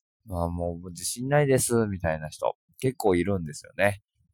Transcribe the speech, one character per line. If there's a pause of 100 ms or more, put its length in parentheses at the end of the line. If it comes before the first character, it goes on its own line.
(280)
「ま
あ、
も
う
自
信
な
い
で
す」
み
た
い
な
人、 (240)
結
構
い
る
ん
で
す
よ
ね。 (300)